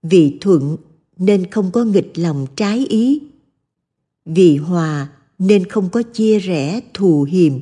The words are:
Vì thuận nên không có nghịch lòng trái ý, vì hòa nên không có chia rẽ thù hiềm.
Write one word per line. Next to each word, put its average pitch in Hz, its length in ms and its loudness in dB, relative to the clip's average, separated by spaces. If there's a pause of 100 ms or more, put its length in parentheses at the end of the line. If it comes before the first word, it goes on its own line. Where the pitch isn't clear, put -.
Vì 160 380 2
thuận 160 360 0 (400)
nên 185 340 0
không 185 200 -2
có 233 120 -2
nghịch 202 320 0
lòng 151 400 -4
trái 214 300 -4
ý, 262 360 0 (1040)
vì 165 320 4
hòa 151 560 -4 (260)
nên 190 300 2
không 190 200 -4
có 233 140 -4 (100)
chia 220 260 0
rẽ 180 420 -4 (120)
thù 165 360 2
hiềm. 165 320 2